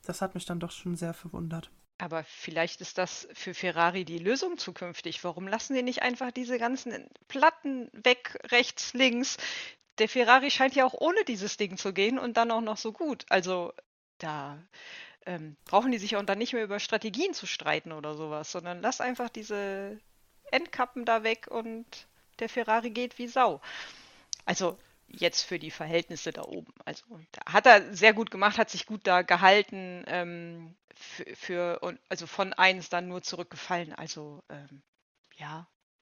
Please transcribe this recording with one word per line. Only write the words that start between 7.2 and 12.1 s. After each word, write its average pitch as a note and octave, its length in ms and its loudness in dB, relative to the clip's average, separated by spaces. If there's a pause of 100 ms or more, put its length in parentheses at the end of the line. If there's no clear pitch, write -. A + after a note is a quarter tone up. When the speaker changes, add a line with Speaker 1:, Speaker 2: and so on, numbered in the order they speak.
Speaker 2:
Platten C4+ 640 2
weg, - 480 2 (120)
rechts, - 420 2
links? B3 440 2 (600)
Der A3 100 4
Ferrari B3+ 440 6
scheint C4 240 2
ja C4 100 6
auch B3+ 80 2
ohne F#4+ 340 2
dieses G#3 300 -4
Ding F#3+ 180 -2
zu G3 160 -4
gehen G#3 280 2